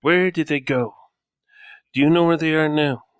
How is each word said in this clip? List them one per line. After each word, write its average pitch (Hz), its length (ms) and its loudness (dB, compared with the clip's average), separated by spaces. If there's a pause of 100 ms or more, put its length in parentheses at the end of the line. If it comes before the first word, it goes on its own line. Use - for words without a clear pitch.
Where 180 300 0
did 165 180 -4
they 143 120 -2
go? 127 340 -4 (960)
Do 131 80 -6
you 143 100 4
know 170 140 4
where 170 120 2
they 156 180 -2
are 156 140 0
now? 151 360 -2 (160)